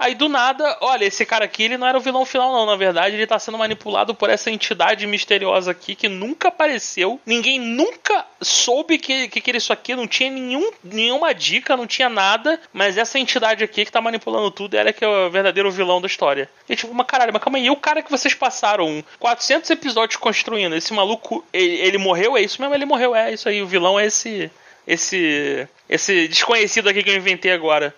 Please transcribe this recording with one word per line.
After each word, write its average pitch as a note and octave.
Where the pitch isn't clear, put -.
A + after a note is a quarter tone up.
Aí B3+
do D4
nada, C4+
olha, A#3+
esse G3
cara A3
aqui, G#3+
ele A#3+
não B3
era B3+
o -
vilão B3+
final B3+
não, A#3
na G#3
verdade, F#3+
ele G#3+
tá A3
sendo A3
manipulado G#3+
por G3+
essa G#3+
entidade G#3
misteriosa F#3+
aqui F3+
que G#3+
nunca G#3+
apareceu. C4
Ninguém A#3+
nunca C#4+
soube D4+
que, C4
que, G#3
que -
era B3
isso G#3+
aqui, A#3+
não B3
tinha C4
nenhum, C4
nenhuma A#3+
dica, A3
não A#3+
tinha B3+
nada. A3+
Mas G3
essa A3+
entidade A3
aqui G#3
que -
tá A#3
manipulando A3+
tudo, G3
ela G#3+
é G#3+
que -
é G#3+
o F#3+
verdadeiro G3
vilão F3+
da F3+
história. C#3+
E B3
tipo, A#3
mas B3
caralho, B3
mas G#3+
calma C4+
aí, B3
e B3+
o D4
cara D4+
que D4+
vocês C#4
passaram G3+
quatrocentos C4+
episódios A3+
construindo, G#3
esse E3
maluco, A3
ele, F3
ele F#3+
morreu? G3
É -
isso G3
mesmo, C#4+
ele C#4+
morreu, B3
é A3+
isso G#3+
aí, G#3
o G3
vilão F#3
é G#3
esse, G3+
esse, D3
esse E3
desconhecido G#3
aqui G3
que F#3+
eu G3
inventei F#3
agora. D3+